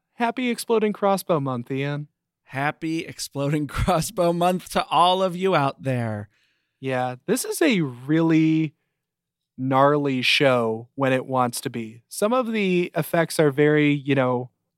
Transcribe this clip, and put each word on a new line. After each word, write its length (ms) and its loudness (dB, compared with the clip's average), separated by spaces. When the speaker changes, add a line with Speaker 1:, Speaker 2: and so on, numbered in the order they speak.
Speaker 1:
Happy 360 -2
Exploding 420 0
Crossbow 480 0
Month, 300 -6
Ian. 380 -6
Speaker 2:
Happy 640 -6
Exploding 600 -4
<laughs> 20 -8
Crossbow 640 0
Month 380 0
to 160 -2
all 360 4
of 120 0
you 220 0
out 260 0
there. 460 -4
Speaker 1:
Yeah, 380 -4
this 180 -2
is 180 -6
a 180 4
really 920 2
gnarly 680 2
show 720 2
when 180 0
it 140 0
wants 360 -2
to 80 -6
be. 380 -10
Some 240 -2
of 200 -2
the 420 0
effects 460 -2
are 100 4
very, 440 4
you 200 -2
know, 360 0